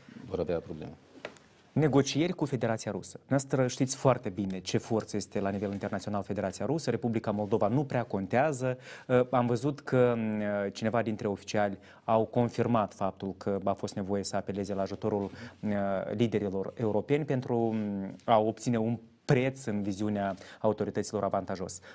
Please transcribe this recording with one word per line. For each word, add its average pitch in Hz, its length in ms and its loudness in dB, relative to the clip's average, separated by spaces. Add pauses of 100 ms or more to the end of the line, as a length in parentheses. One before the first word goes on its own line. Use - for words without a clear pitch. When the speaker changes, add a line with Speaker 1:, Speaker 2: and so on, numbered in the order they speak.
(280)
Speaker 1:
vor 95 100 -4
avea 85 200 0
probleme. - 360 -10 (800)
Speaker 2:
Negocieri 139 600 4
cu 175 120 -4
Federația 113 460 -2
Rusă. - 360 -8
Dumneavoastră 135 400 2
știți 127 300 -2
foarte 123 320 2
bine 92 320 -4
ce - 180 -2
forță 107 380 -2
este 101 240 -4
la 98 80 0
nivel 101 240 -2
internațional 101 500 -4
Federația 98 440 -4
Rusă. 139 240 -2
Republica 113 400 0
Moldova 104 380 2
nu 135 160 2
prea 127 180 -2
contează. 127 760 0 (300)
Uh, 127 120 6 (100)
am 123 160 4
văzut 123 340 0
că, 123 360 6
mm, 110 240 0
uh, 101 320 0
cineva 113 300 0
dintre 107 240 -2
oficiali 101 520 0 (260)
au 113 200 4
confirmat 113 680 2
faptul 95 420 -4
că 98 280 -2
a 98 80 2
fost 98 220 -4
nevoie 101 280 -2
să - 140 -4
apeleze 98 380 -4
la 98 80 0
ajutorul, 101 480 -2 (300)
mm, 107 100 -2
uh, 101 60 0 (400)
liderilor 104 600 0
europeni 113 480 2
pentru, 131 320 -2
mm, 104 680 -2
a 117 140 6
obține 113 400 0
un 113 200 0 (260)
preț 131 400 2
în 104 180 -2
viziunea 101 520 -2 (260)
autorităților 104 640 0
avantajos. 95 560 -2 (140)